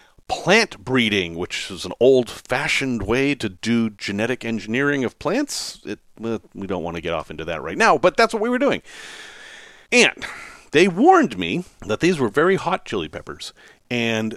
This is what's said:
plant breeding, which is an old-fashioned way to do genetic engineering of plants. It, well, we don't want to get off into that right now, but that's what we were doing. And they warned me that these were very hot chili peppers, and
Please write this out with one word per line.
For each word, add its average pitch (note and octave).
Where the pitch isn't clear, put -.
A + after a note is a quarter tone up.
plant -
breeding, G#2
which -
is F2+
an F2+
old-fashioned B2+
way C3+
to A#2
do A2+
genetic G#2+
engineering A#2+
of -
plants. -
It, -
well, A2
we G2
don't F#2
want E2+
to E2+
get E2
off D#2
into D#2+
that D#2+
right D#2+
now, G3
but -
that's A3+
what A4+
we A#3+
were B3
doing. A#3
And A#3
they E3
warned G#3+
me F#2
that G#2
these F3
were B2+
very F#3
hot F3
chili E2+
peppers, -
and A2+